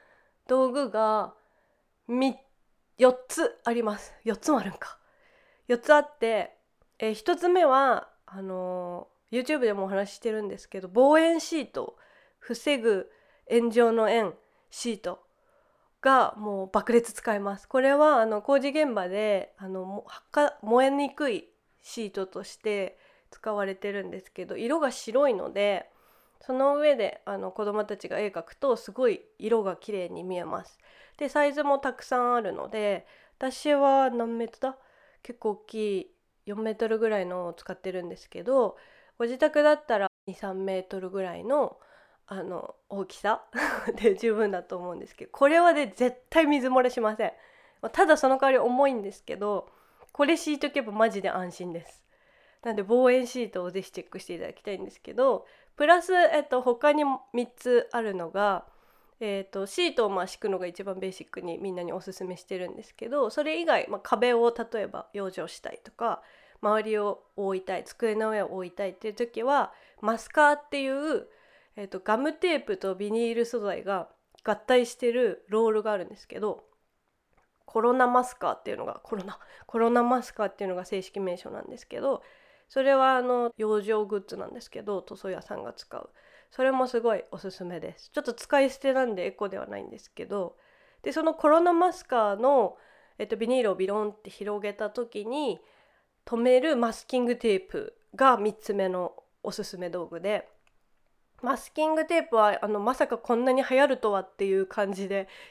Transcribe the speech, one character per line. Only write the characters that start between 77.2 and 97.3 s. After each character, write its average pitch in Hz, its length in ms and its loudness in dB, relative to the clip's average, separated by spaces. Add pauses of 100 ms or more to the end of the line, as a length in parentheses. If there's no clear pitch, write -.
コ - 160 -2
ロ 240 120 4
ナ 254 120 4
マ 247 180 4
ス - 120 -12
カ 170 140 -2
ー 110 60 0
っ - 80 -14
て - 60 -10
い 104 40 -6
う 101 40 -6
の - 80 -10
が、 - 180 -10
コ - 120 -10
ロ 185 80 -6
ナ、 196 160 -14 (260)
コ 233 140 -4
ロ 233 100 4
ナ 240 140 4
マ 247 180 2
ス - 120 -14
カ 214 120 -4
ー - 20 0
っ - 80 -18
て 202 80 -8
い 190 40 -4
う - 20 -4
の 185 60 -4
が 180 100 -8
正 190 160 -6
式 - 180 -12
名 180 180 -4
称 - 140 -16
な - 100 -12
ん - 80 -16
で - 80 -16
す - 100 -20
け - 140 -12
ど、 269 200 0 (460)
そ 269 160 -2
れ 277 120 6
は 262 200 6
あ 254 60 2
の、 247 360 0
養 214 240 0
生 214 240 0
グ 202 120 -4
ッ 196 80 -10
ズ - 100 -14
な - 120 -10
ん - 60 -14
で 233 80 -16
す - 80 -20
け - 120 -12
ど、 202 200 -6
塗 196 140 -16
装 196 140 -10
屋 175 120 -8
さ 202 140 -12
ん - 80 -8
が 226 100 -10
使 - 240 -16
う。 - 120 -12 (400)
そ 254 140 -4
れ 262 80 4
も 254 160 0
す 240 120 -4
ご 220 160 0
い - 160 -6
お 180 60 -10
す 190 120 -12
す 185 140 -14
め 175 160 -10
で - 180 -12
す。 - 140 -20
ち - 60 -16
ょ 294 40 -2
っ - 20 -6
と 240 100 -6
使 - 280 2
い 269 80 4
捨 262 100 -12
て 269 140 2
な 262 120 2
ん 220 100 -4
で 180 100 -6
エ 196 60 -6
コ 202 160 -6
で 190 100 -10
は - 100 -10
な 202 100 -10
い - 60 -10
ん - 60 -16
で 220 80 -18
す - 160 -20
け - 120 -12
ど、 196 320 -8 (440)
で、 285 120 -6
そ 320 100 -2
の 320 100 2
コ 320 140 2
ロ 320 140 8
ナ 349 100 6
マ 339 220 4
ス - 120 -18
カ 214 300 0
ー 202 40 -6
の、 247 380 4 (400)
え - 60 -8
っ 196 40 -6
と、 220 100 -6
ビ 220 100 -4
ニ 254 140 2
ー - 20 2
ル 202 80 2
を 185 40 -2
ビ 190 120 -2
ロ 208 160 -2
ン 208 80 -4
っ 202 100 -16
て 196 80 -20
広 208 320 -8
げ 208 120 -4
た 208 160 -6
時 220 360 -8
に 262 360 -4 (640)
留 233 180 -2
め 254 160 6
る 302 160 2
マ 233 160 0
ス - 160 -14
キ 254 120 -2
ン 240 60 0
グ 240 120 -2